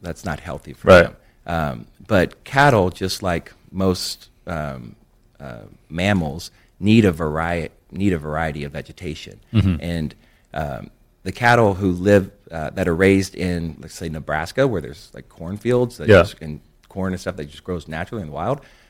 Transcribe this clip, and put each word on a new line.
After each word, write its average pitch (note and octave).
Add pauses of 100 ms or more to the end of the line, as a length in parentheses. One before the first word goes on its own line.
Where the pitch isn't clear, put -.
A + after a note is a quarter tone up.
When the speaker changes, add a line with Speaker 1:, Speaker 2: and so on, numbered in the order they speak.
Speaker 1:
that's F2
not D2+
healthy C#2+
for -
Speaker 2:
Right. F2+
Speaker 1:
them. - (300)
Um, D2 (220)
but F#2+
cattle, C3+
just -
like F2 (200)
most, - (180)
um, C#2+ (440)
uh, B1 (280)
mammals, F2 (280)
need A2
a F#2
vari-, D#2+ (220)
need F#2+
a E2+
variety D2+
of C#2+
vegetation. - (140)
Speaker 2:
Mm-hmm. G2
Speaker 1:
And, E2 (380)
um, C2+ (320)
the F#2+
cattle A#2+
who F#2+
live, G2 (200)
uh, D#2+
that F#2
are E2+
raised F#2+
in, E2+
let's -
say, E2+
Nebraska, D#2
where G2
there's, C2+
like, -
cornfields A#2+
that -
Speaker 2:
Yeah. F#2+
Speaker 1:
just, -
and D2+ (280)
corn F#2+
and F2
stuff F#2+
that D2
just -
grows F2
naturally E2
in D#2
the D2
wild, G2+ (280)